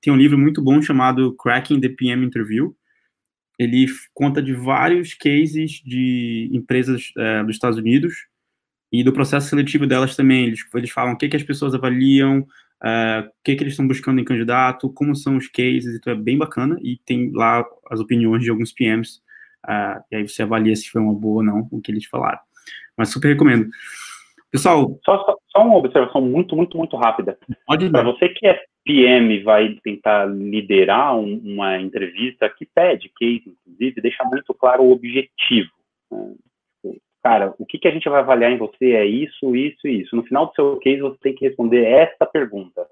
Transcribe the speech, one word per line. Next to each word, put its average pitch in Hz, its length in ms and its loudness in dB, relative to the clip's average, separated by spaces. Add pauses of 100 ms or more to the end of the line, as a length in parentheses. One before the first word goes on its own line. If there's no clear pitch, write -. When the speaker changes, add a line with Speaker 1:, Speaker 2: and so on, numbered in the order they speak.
Speaker 1:
tem 147 100 0
um 139 60 4
livro 143 200 6
muito 151 260 2
bom 135 180 4
chamado 131 540 0
Cracking 127 460 0
the 131 80 0
P 131 180 -6
M 123 180 -2
Interview. 117 480 -4 (880)
Ele 123 240 2
f-, - 300 -6
conta 143 280 -2
de 135 120 -4
vários 135 600 -2
cases 156 720 -2
de 123 680 -4
empresas, 123 640 -4
é, 110 260 -2
dos 107 120 -4
Estados 113 220 -2
Unidos 131 500 0 (600)
e 120 140 0
do 131 80 4
processo 139 380 -2
seletivo 143 360 0
delas 131 300 0
também. 131 300 4
Eles, 113 280 -6
eles 120 180 -6
falam 123 220 -4
o 113 40 -10
que 147 100 -4
que 147 80 -4
as 147 80 -2
pessoas 139 320 -4
avaliam, 135 720 2 (340)
é, 110 460 -2
o - 40 -20 (120)
que 143 120 0
que 143 80 -6
eles 139 100 -6
estão 139 120 -2
buscando 131 360 0
em - 20 -2
candidato, 127 680 -2
como 147 200 -2
são 139 220 -2
os 131 120 -2
cases, 123 500 -2
então 120 160 -6
é - 20 -4
bem 113 220 -2
bacana 156 440 -4
e 123 220 -6
tem 123 300 -4
lá 117 320 0 (260)
as 113 80 -6
opiniões 117 440 0
de 117 60 -2
alguns 110 220 -4
P - 140 -4
Ms, 113 340 -4 (480)
é, 104 340 -6 (100)
e 110 40 -8
aí 104 140 -6
você - 140 -6
avalia 110 320 2
se 110 140 -10
foi 117 120 -2
uma 107 120 0
boa 107 240 -2
ou 110 60 0
não 107 260 -2
o 104 120 -10
que - 100 -10
eles 107 140 -6
falaram. - 340 -4 (560)
Mas 113 140 -2
super 135 180 -2
recomendo. 139 400 4 (840)
Pessoal 139 540 2
Speaker 2:
Só, 196 220 2
só, 208 120 0 (120)
só 208 160 6
uma 233 100 6
observação 135 460 2
muito, 135 340 -2
muito, 170 220 -2
muito 165 180 -6
rápida. 117 420 -2 (280)
Speaker 1:
Pode 160 220 0
ir. 170 40 -2
Speaker 2:
Pra 139 120 4
você 123 260 0
que 202 180 -2
é 185 100 4 (280)
P 139 160 4
M 123 340 6
e 98 80 -6
vai 107 400 4
tentar 104 420 0
liderar 101 920 2
um, 107 220 -6
uma 101 380 -6
entrevista 98 720 -6
que - 160 -16
pede 117 540 0
case, 117 280 -2
inclusive, 98 520 -8
deixa 117 240 -2
muito 131 300 -6
claro 127 300 4
o 127 100 8
objetivo, 120 800 -2 (380)
né? - 240 -14 (880)
Cara, 104 380 2
o 110 60 -12
que - 120 -14
que - 120 2
a - 20 -2
gente 156 160 -6
vai 143 140 2
avaliar 120 280 2
em 123 80 -2
você 117 340 0
é 107 140 4
isso, 127 480 -4
isso 143 320 -4
e 120 160 -2
isso. - 140 -10
No 117 80 -2
final 139 220 0
do 160 80 -16
seu 143 240 0
case, 135 240 0
você 135 200 -6
tem 135 140 -2
que 139 100 -6
responder 120 380 2
essa 151 420 4
pergunta. 101 680 -6